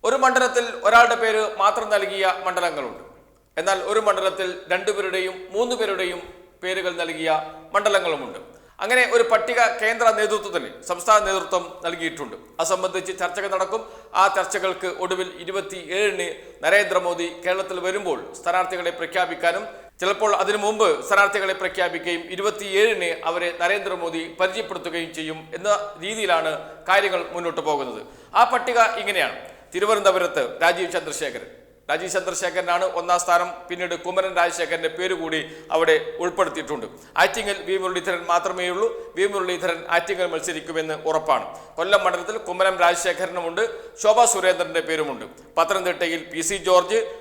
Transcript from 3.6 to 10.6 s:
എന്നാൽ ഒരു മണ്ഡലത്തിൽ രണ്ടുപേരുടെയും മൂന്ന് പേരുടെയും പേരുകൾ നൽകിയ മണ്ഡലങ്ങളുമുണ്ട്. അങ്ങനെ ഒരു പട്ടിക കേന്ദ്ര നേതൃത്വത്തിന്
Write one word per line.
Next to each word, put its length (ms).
എന്നാൽ 180
ഒരു 220
മണ്ഡലത്തിൽ 680
രണ്ടുപേരുടെയും 840
മൂന്ന് 260
പേരുടെയും 460
പേരുകൾ 300
നൽകിയ 500
മണ്ഡലങ്ങളുമുണ്ട്. 640
അങ്ങനെ 320
ഒരു 100
പട്ടിക 380
കേന്ദ്ര 260
നേതൃത്വത്തിന് 800